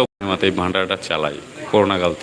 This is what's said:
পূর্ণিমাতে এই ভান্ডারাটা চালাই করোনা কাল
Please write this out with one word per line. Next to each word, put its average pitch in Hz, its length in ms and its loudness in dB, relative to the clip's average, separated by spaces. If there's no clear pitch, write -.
পূর্ণিমাতে 98 440 -4
এই 90 100 -2
ভান্ডারাটা 92 380 0
চালাই 76 300 -2
করোনা 98 300 4
কাল 87 220 2